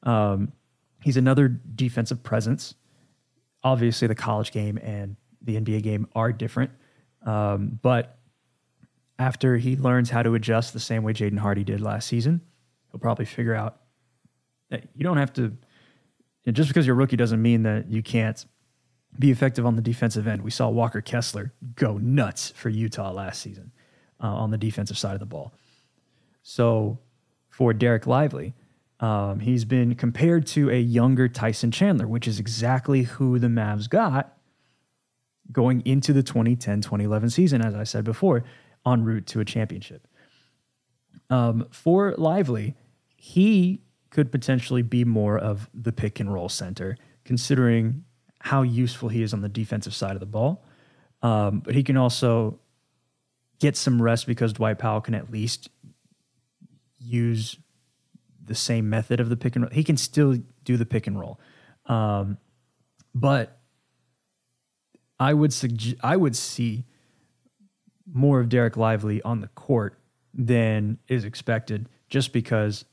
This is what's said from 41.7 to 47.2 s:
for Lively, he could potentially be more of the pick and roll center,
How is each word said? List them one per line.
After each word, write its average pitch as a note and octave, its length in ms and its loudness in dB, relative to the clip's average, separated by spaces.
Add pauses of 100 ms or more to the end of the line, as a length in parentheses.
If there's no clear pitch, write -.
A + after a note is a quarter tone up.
for F#3+ 460 2
Lively, C#3+ 580 0 (400)
he F#3+ 680 2 (280)
could C#3 220 0
potentially B2+ 500 0
be A#2+ 240 2
more G#2+ 320 2
of G#2 360 -4
the A#2+ 180 -6
pick - 280 -4
and G2+ 140 -4
roll F2 160 -6
center, F#2 480 -8 (260)